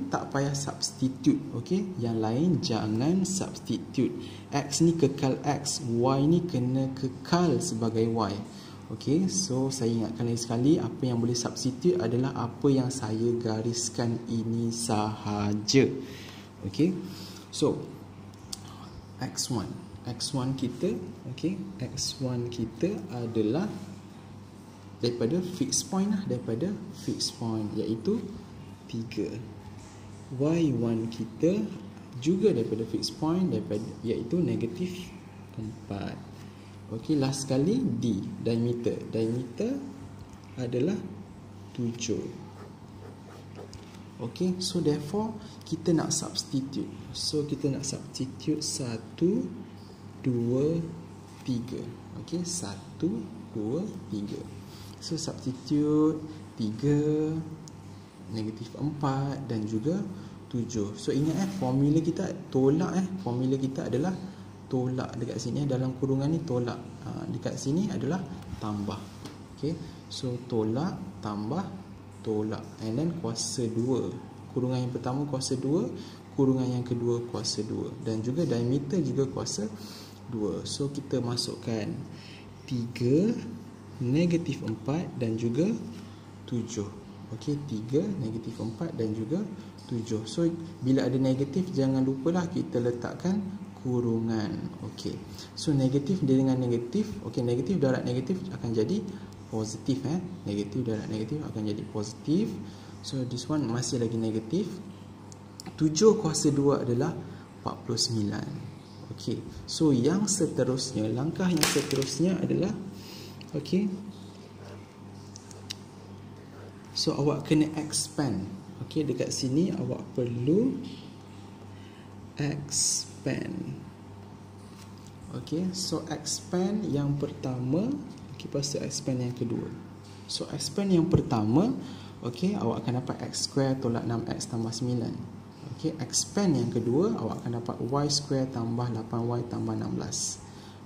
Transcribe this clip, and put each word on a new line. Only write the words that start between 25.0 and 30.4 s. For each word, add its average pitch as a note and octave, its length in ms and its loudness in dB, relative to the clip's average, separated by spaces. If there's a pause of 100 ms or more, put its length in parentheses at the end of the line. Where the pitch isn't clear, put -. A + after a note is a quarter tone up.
daripada A#2+ 400 2
fixed - 480 -2
point G3 240 2
lah, G3 160 2
daripada B2 400 0 (320)
fixed - 400 -2
point A2 320 0
iaitu A2+ 480 0 (640)
tiga. A2 480 -4 (1040)
Y D#3 400 4